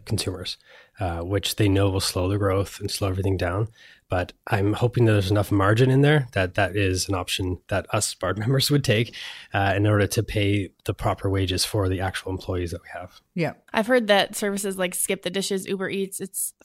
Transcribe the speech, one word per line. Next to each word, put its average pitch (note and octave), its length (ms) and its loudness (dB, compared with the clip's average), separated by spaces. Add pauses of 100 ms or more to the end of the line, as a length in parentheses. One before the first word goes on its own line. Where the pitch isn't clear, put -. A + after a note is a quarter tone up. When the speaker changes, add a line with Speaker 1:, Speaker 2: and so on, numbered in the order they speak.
Speaker 1:
consumers, F2+ 500 -6 (440)
uh, E2+ 200 -2
which F#2+ 360 -2
they G#2 120 4
know G2 220 4
will F#2+ 100 0
slow F#2 280 -2
the G2+ 100 0
growth G2 420 0
and G2+ 100 -6
slow - 180 -2
everything F#2+ 280 0
down. F#2 320 -2 (400)
But F2+ 240 -2 (140)
I'm G2+ 280 0
hoping A#2+ 320 2
that A2 60 6
there's F#2+ 180 2
enough G2+ 220 2
margin G#2+ 380 4
in C3+ 120 6
there C#3+ 300 4
that F#2 220 0
that F#2+ 220 0
is F#2 320 0
an G2+ 60 0
option F#2 440 -2 (100)
that F#2+ 240 -2
us G#2+ 220 -2
board F#2 240 -2
<laughs> G#2+ 60 -4
members C3 260 2
would C#3+ 140 2
take, A#2 300 2 (380)
uh, G2 240 2
in G#2 100 4
order G#2 200 6
to - 160 -2
pay G2+ 480 0 (140)
the G2 100 -2
proper G2 340 -2
wages F#2+ 360 0
for G2 240 0
the F#2 120 -2
actual F#2+ 300 -6
employees F2+ 400 -6
that E2+ 120 -10
we - 60 -20 (100)
have. F2+ 220 -16 (140)
Speaker 2:
Yeah. E3 180 -4 (220)
Speaker 3:
I've G#3+ 140 -2
heard B3+ 180 2
that G3+ 300 4
services G3 420 -4
like F3+ 160 -2
Skip - 280 -4
the F3+ 80 -4
Dishes, F#3+ 360 -4
Uber F#3+ 240 -4
Eats, F#3+ 300 -4
it's - 340 -8 (100)